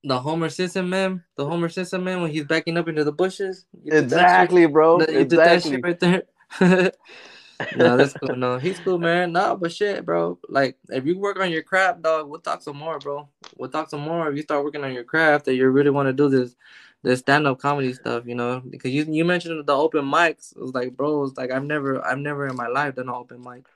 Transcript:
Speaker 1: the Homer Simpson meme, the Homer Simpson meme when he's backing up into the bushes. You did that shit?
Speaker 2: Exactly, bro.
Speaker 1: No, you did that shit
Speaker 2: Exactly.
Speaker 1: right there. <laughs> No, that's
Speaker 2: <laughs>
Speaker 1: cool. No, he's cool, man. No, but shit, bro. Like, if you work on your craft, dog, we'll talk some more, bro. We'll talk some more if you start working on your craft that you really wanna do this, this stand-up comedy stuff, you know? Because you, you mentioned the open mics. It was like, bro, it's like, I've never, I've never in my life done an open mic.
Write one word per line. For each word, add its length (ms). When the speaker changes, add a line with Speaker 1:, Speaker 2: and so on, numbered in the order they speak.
Speaker 1:
the 160
Homer 300
Simpson 400
meme, 340
the 80
Homer 240
Simpson 340
meme 200
when 80
he's 120
backing 340
up 120
into 160
the 80
bushes. 520
You 80
did 180
that 80
shit? 120
Speaker 2:
Exactly, 360
bro. 320
Speaker 1:
No, 100
you 180
did 120
that 260
shit 180
Speaker 2:
Exactly. 20
Speaker 1:
right 160
there. 360
<laughs> 60
No, 220
that's 160
Speaker 2:
<laughs> 80
Speaker 1:
cool. 140
No, 240
he's 200
cool, 200
man. 320
No, 260
but 160
shit, 320
bro. 320
Like, 300
if 180
you 100
work 220
on 120
your 120
craft, 400
dog, 260
we'll 100
talk 220
some 160
more, 220
bro. 280
We'll 140
talk 180
some 120
more 280
if 80
you 60
start 200
working 200
on 100
your 100
craft 420
that 100
you 140
really 200
wanna 240
do 160
this, 260
this 180
stand-up 400
comedy 340
stuff, 340
you 80
know? 340
Because 220
you, 180
you 160
mentioned 400
the 100
open 300
mics. 500
It 60
was 140
like, 200
bro, 280
it's 120
like, 160
I've 120
never, 420
I've 140
never 280
in 80
my 120
life 280
done 140
an 60
open 260
mic. 240